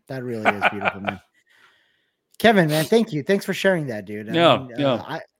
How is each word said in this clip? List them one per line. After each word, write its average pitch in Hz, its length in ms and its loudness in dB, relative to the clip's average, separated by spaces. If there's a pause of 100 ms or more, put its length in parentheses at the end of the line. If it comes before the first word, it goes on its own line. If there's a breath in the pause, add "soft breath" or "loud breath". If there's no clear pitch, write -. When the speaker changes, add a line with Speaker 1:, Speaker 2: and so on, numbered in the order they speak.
Speaker 1:
That 131 160 -10
really 113 320 -4
is 98 160 -6
beautiful, 101 280 -6
man. 190 240 -6
Speaker 2:
<laughs> - 60 -20 (1080 soft breath)
Speaker 1:
Kevin, 202 320 6
man, 156 160 0
thank 226 260 2
you. 147 100 -4
Thanks 202 220 -2
for 196 80 -6
sharing 180 360 0
that, 107 180 -8
dude. 107 240 -10
I - 40 -6
Speaker 2:
Yeah, 160 240 6
Speaker 1:
mean, 131 200 -10
Speaker 2:
yeah. 139 160 2
Speaker 1:
uh, 101 120 -6
I, 156 140 -10 (200)